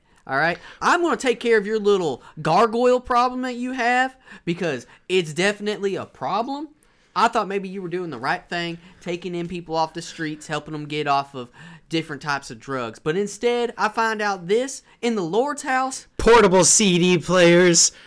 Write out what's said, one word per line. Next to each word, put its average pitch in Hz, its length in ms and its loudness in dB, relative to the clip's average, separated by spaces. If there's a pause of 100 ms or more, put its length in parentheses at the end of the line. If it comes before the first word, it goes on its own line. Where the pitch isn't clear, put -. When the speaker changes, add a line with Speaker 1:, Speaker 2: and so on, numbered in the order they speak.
(240)
Speaker 1:
All 135 120 -4
right, 160 200 0 (240)
I'm 330 220 2
gonna 302 140 0
take 247 240 -2
care 233 180 2
of 196 80 -2
your 220 140 -2
little 185 420 0 (180)
gargoyle 233 600 4
problem 254 420 0
that 254 140 -6
you 247 160 -6
have, 254 440 0 (280)
because 170 420 -4 (220)
it's 175 260 0
definitely 202 600 -2
a 113 100 -8
problem. 240 600 -6 (460)
I 196 140 2
thought 214 200 -2
maybe 196 200 -6
you 190 140 -10
were 180 60 -10
doing 175 220 -6
the 123 100 -10
right 151 280 -4
thing, 170 300 -6 (220)
taking 175 340 -8
in 170 140 -6
people 170 260 -10
off 160 200 -2
the 170 60 -8
streets, 156 460 -10
helping 151 260 -8
them 151 140 -10
get 147 220 -4
off 139 260 -2
of 123 160 -12 (400)
different 156 320 -4
types 143 280 -6
of 117 100 -14
drugs. 123 380 -8
But 160 200 -2
instead, 233 580 -2
I 202 140 0
find 220 320 -2
out 196 240 -4
this 240 360 -2 (200)
in 233 140 0
the 196 60 -2
Lord's 247 400 -2
house. 262 440 -4 (120)
Speaker 2:
Portable 202 460 6
C 180 340 4
D 180 200 4
players, 175 720 6 (160)